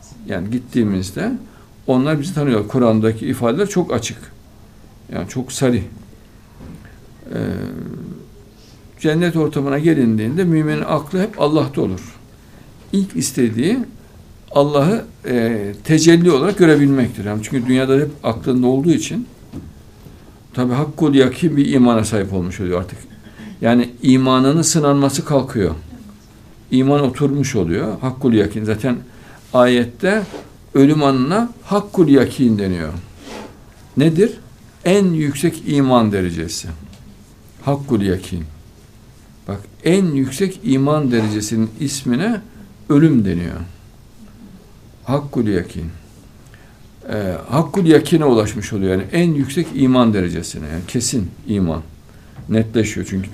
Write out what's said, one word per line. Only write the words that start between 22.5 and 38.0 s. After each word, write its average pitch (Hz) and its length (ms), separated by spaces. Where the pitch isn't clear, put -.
oluyor 90 200
artık. - 180
Yani 120 280
imanının 131 600
sınanması 143 640
kalkıyor. 120 500
İman 135 300
oturmuş 139 540
oluyor. 156 440
Hakkul 131 340
yakin. 107 300
Zaten 107 340
ayette 123 680
ölüm 147 300
anına 139 460
hakkul 202 440
yakin 123 520
deniyor. 87 340
Nedir? 165 400
En 196 200
yüksek 160 640
iman 127 440
derecesi. 87 560
Hakkul 139 400